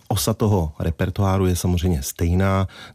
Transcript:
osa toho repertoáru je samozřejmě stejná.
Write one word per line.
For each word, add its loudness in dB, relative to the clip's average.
osa 0
toho 0
repertoáru 0
je 2
samozřejmě 0
stejná. 0